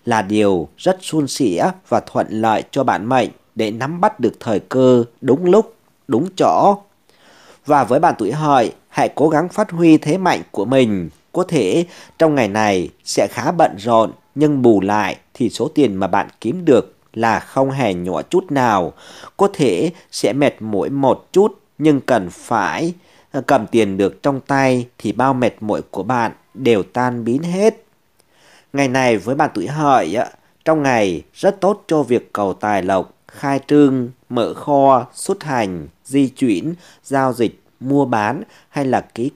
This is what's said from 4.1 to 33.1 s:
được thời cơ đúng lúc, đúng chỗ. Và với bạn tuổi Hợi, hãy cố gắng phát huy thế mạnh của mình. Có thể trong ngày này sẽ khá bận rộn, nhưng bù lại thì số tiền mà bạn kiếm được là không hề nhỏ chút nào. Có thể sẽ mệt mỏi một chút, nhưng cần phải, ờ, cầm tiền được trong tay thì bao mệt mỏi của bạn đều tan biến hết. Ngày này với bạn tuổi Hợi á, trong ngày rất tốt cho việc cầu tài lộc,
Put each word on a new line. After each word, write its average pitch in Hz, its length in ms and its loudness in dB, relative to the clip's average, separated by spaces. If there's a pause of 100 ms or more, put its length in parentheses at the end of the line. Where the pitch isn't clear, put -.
được 117 200 0
thời 104 200 -2
cơ 127 440 4 (160)
đúng 135 240 0
lúc, 208 300 2 (340)
đúng 139 280 -2
chỗ. 143 420 2 (880)
Và 139 180 2
với 117 160 0
bạn 160 180 2
tuổi 107 140 -2
Hợi, 143 400 0 (160)
hãy 123 260 -2
cố 147 140 2
gắng 160 200 0
phát 208 220 -4
huy 165 260 6
thế 151 220 0
mạnh 139 320 0
của 98 140 -4
mình. 107 460 0 (220)
Có 180 160 -2
thể 139 360 0 (340)
trong 160 160 2
ngày 120 140 2
này 101 400 0 (160)
sẽ 104 260 -2
khá 127 220 -4
bận 160 260 2
rộn, 113 340 2 (220)
nhưng 143 280 0
bù 113 180 6
lại 98 360 -2 (180)
thì 117 160 -2
số 117 180 -4
tiền 123 260 2
mà 95 120 -2
bạn 95 220 -2 (120)
kiếm 170 240 -6
được 123 320 2 (180)
là 110 260 0
không 135 300 -2
hề 127 240 -2
nhỏ 87 280 -4
chút 185 300 -4
nào. 110 400 0 (440)
Có 202 180 2
thể 131 360 0 (200)
sẽ - 220 -2
mệt 135 300 0
mỏi 104 280 -4
một 139 420 -2
chút, 202 260 2 (200)
nhưng 147 220 2
cần 104 300 -2
phải, 107 640 -4 (380)
ờ, 139 140 -6
cầm 107 200 2
tiền 101 300 0
được 95 260 -2
trong 139 180 -2
tay 131 460 0 (120)
thì 107 140 -4
bao 127 220 0
mệt 123 260 0
mỏi 107 300 -4
của - 120 -8
bạn 117 300 -4 (220)
đều 117 280 2
tan 120 420 -4
biến 123 180 -2
hết. 185 420 -2 (880)
Ngày 139 160 0
này 127 280 2
với 104 180 -6
bạn 147 200 0
tuổi 92 120 -4
Hợi 131 480 0
á, 120 120 -2 (380)
trong 156 180 0
ngày 107 400 0 (120)
rất 196 260 -2
tốt 202 260 -2
cho 151 160 0
việc 117 300 -2
cầu 98 220 -2
tài 104 280 -2
lộc, 92 320 -2 (140)